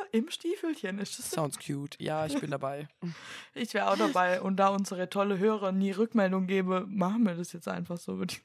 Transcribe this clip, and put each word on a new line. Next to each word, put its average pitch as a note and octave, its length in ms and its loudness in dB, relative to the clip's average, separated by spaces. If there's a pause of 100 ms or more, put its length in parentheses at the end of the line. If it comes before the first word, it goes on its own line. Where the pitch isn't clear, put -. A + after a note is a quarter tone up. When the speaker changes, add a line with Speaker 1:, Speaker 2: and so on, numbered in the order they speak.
(120)
Speaker 1:
Im A3+ 200 0
Stiefelchen. D#4+ 680 -4
Ist - 200 -8
das - 120 -10
so - 60 -6
Speaker 2:
Sounds D3 220 -2
cute. C#3+ 400 -8
Ja, D#3 260 -2
ich C#4 140 -2
bin D3+ 120 -6
dabei. C#3+ 360 -6 (140)
Speaker 1:
<laughs> - 520 -10
Ich - 220 -6
wär G3 160 2
auch G3 60 4
dabei. F3+ 440 4
Und F#3+ 160 0
da G3 120 6
unsere G3 400 -2
tolle G3+ 280 2
Hörer G3+ 340 2
nie F#3+ 200 2
Rückmeldung F#3+ 560 4
gebe, F#3 400 2
machen G3+ 380 2
wir F3 100 2
das F3 180 -6
jetzt E3+ 140 -10
einfach F3 300 -6
so, F#3+ 200 -6
würd F#3 160 -4
ich - 120 -14